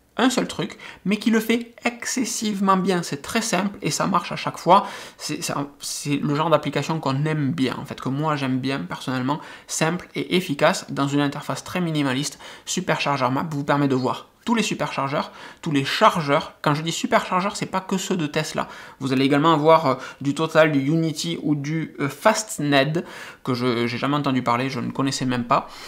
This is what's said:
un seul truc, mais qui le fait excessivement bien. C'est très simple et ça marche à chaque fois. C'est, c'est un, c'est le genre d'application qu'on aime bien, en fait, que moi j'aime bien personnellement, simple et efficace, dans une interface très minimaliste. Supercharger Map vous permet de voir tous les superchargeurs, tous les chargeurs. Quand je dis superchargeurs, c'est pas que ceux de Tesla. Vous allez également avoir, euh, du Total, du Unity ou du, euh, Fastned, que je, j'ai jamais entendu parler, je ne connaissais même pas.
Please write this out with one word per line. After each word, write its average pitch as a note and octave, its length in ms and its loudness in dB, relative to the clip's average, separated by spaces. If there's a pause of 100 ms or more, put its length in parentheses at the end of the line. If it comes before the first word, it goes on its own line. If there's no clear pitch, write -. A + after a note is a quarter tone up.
(180)
un A#3+ 120 4
seul F3+ 180 0
truc, - 300 -8 (260)
mais G3+ 140 0
qui A3+ 120 0
le A3 120 4
fait A#3 420 0
excessivement G#3 920 0
bien. F3+ 260 2
C'est - 180 -6
très - 200 -2
simple G3 400 -2
et D3+ 100 0
ça D#3+ 160 0
marche F3+ 240 0
à D3 60 -6
chaque - 200 -6
fois. F#3+ 280 6 (320)
C'est, - 260 -8
c'est - 80 -4
un, C#3+ 160 -2 (140)
c'est - 340 -2
le C#3+ 200 2
genre D#3+ 140 0
d'application D3+ 520 0
qu'on C#3 240 0
aime D3+ 260 0
bien, C3 300 0
en - 20 -8
fait, A2+ 160 -10
que - 80 -6
moi D3 300 0
j'aime C3 220 0
bien C3+ 200 -2
personnellement, C3+ 640 -4 (260)
simple E3 480 -2
et C#3+ 220 0
efficace, D3+ 520 2
dans C#3 200 0
une C#3+ 100 2
interface C#3+ 460 -4
très F#3 160 -4
minimaliste. D3 580 -2 (260)
Supercharger C#3+ 640 0
Map C#3 220 0
vous C#3+ 140 -4
permet C#3+ 240 2
de C3 60 4
voir B2+ 320 -2 (180)
tous - 100 2
les G#3+ 80 2
superchargeurs, D3 680 -2 (300)
tous E3 100 -4
les C#3 120 2
chargeurs. D#3+ 760 2
Quand D3+ 140 4
je D#3 60 -4
dis E3 120 -2
superchargeurs, G3+ 640 0
c'est - 80 -4
pas F#3+ 160 -4
que F#3+ 160 -4
ceux - 180 -2
de D#3 120 -2
Tesla. D3 420 -4 (320)
Vous C3 100 -2
allez C3+ 140 4
également C#3+ 280 6
avoir, D#3+ 340 6
euh, B2+ 80 4 (260)
du C#3 120 0
Total, D#3+ 380 4
du C#3+ 80 2
Unity D#3+ 640 0
ou D3 140 2
du, D3+ 440 -4
euh, C#3+ 80 0
Fastned, D3+ 960 2 (400)
que C3 100 -2
je, A#2+ 340 0
j'ai A#2 100 -4
jamais C#3 180 0
entendu C3+ 280 0
parler, B2 260 0
je C3 100 -6
ne A#2+ 120 -4
connaissais C3+ 340 -2
même B2 200 0
pas. C3+ 220 2 (200)